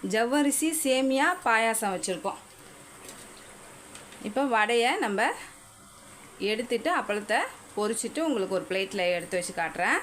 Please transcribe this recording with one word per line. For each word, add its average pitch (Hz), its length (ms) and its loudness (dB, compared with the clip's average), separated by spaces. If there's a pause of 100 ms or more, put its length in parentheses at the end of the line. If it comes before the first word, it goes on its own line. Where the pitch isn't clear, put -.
(140)
ஜவ்வரிசி 285 560 4 (120)
சேமியா 269 460 4 (180)
பாயாசம் 226 500 2
வச்சுருக்கோம். 180 440 -4 (1900)
இப்போ 262 140 0 (120)
வடையை 233 360 4 (140)
நம்ம 208 240 2 (1200)
எடுத்துட்டு, 233 480 -2
அப்பளத்தை 208 400 0 (380)
பொரிச்சிட்டு 226 500 -2
உங்களுக்கு 196 320 0
ஒரு - 100 -4
பிளேட்ல 190 360 0 (120)
எடுத்து 175 220 -4
வச்சு 175 220 -4
காட்டுறேன். 170 420 0